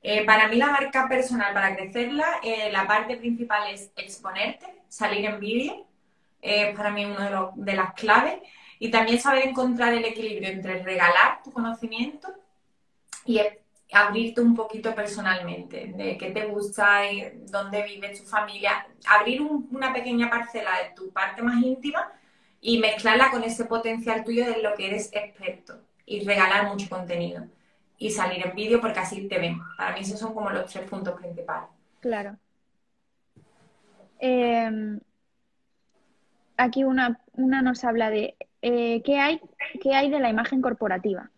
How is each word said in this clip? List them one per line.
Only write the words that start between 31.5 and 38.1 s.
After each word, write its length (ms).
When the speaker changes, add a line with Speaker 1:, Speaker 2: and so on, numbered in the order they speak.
Speaker 2:
Claro. 380
Em, 800
aquí 260
una, 360
una 280
nos 220
habla 260
de, 260